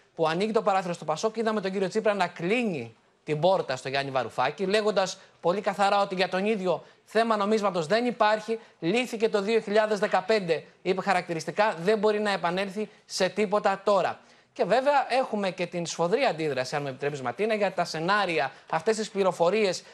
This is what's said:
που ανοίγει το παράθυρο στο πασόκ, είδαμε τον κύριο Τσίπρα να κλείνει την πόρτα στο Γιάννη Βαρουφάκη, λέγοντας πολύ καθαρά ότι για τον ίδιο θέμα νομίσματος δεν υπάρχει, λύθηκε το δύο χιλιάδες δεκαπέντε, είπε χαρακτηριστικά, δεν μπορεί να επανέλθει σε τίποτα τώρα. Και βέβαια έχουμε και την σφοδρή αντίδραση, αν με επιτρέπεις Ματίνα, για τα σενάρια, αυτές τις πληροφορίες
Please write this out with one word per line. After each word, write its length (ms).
που 140
ανοίγει 220
το 120
παράθυρο 300
στο 120
πασόκ, 320
είδαμε 240
τον 120
κύριο 160
Τσίπρα 260
να 120
κλείνει 680
την 160
πόρτα 360
στο 120
Γιάννη 220
Βαρουφάκη, 560
λέγοντας 520
πολύ 200
καθαρά 400
ότι 140
για 140
τον 160
ίδιο 380
θέμα 320
νομίσματος 500
δεν 200
υπάρχει, 520
λύθηκε 500
το 140
δύο 180
χιλιάδες 380
δεκαπέντε, 680
είπε 200
χαρακτηριστικά, 800
δεν 180
μπορεί 220
να 100
επανέλθει 580
σε 240
τίποτα 560
τώρα. 340
Και 120
βέβαια 440
έχουμε 420
και 160
την 200
σφοδρή 380
αντίδραση, 520
αν 60
με 60
επιτρέπεις 340
Ματίνα, 320
για 180
τα 120
σενάρια, 680
αυτές 260
τις 140
πληροφορίες 720